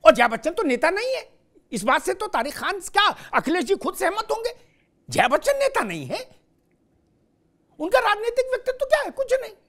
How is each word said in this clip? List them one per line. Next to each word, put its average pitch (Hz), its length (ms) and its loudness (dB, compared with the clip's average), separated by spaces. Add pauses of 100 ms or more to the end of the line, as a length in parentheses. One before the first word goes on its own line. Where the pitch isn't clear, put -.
और 311 100 10
जया 240 140 4
बच्चन 302 220 -2
तो 440 120 -4
नेता 285 280 2
नहीं 480 240 -2
है, - 140 -8 (440)
इस 202 120 -6
बात 294 180 2
से 370 120 -2
तो 415 120 -6
तारिक 277 280 -4
खान 359 260 -6
क्या - 360 0 (180)
अखिलेश 330 300 0
जी 381 100 0
खुद 359 200 -4
सहमत 403 360 -2
होंगे? 466 220 -4 (580)
जया - 180 2
बच्चन 294 280 2
नेता 539 240 0
नहीं 170 260 -4
है, 480 240 -8 (1500)
उनका 381 180 4
राजनीतिक 466 520 2
व्यक्तित्व 508 360 -4
क्या 571 160 2
है? 381 80 -6
कुछ 523 240 -2
नहीं। 453 180 -4 (160)